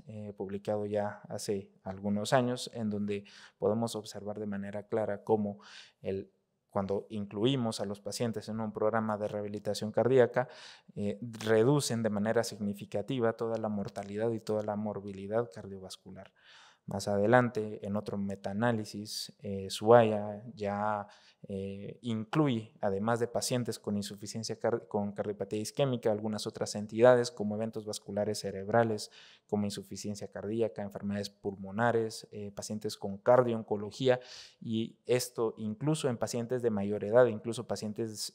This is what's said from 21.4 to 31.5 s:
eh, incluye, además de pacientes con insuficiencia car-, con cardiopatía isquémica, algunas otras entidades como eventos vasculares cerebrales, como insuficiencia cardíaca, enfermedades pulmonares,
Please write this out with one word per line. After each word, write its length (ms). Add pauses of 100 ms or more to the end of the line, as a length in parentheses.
eh, 520
incluye, 800
además 400
de 80
pacientes 500
con 200
insuficiencia 600
car-, 300
con 240
cardiopatía 480
isquémica, 500
algunas 380
otras 280
entidades 540
como 260
eventos 300
vasculares 540
cerebrales, 720 (380)
como 160
insuficiencia 640
cardíaca, 520
enfermedades 480
pulmonares, 1000